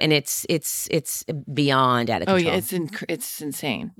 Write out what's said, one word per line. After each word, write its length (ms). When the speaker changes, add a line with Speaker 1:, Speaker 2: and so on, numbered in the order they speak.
Speaker 1:
And 100
it's, 380
it's, 420
it's 320
beyond 560
out 120
of 60
Speaker 2:
Oh, 80
Speaker 1:
control. 180
Speaker 2:
yeah. 40
It's 160
inc-, 340
it's 340
insane. 580